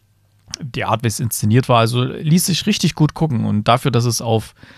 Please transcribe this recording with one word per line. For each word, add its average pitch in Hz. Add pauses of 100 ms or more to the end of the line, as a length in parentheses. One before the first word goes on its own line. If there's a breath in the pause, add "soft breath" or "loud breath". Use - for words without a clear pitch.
(600)
die 120
Art, 110
wie 120
es 110
inszeniert 113
war, 117
also 120
ließ 156
sich 160
richtig 208
gut 151
gucken. 117
Und 104
dafür, 123
dass 120
es 120
auf, 113 (240 loud breath)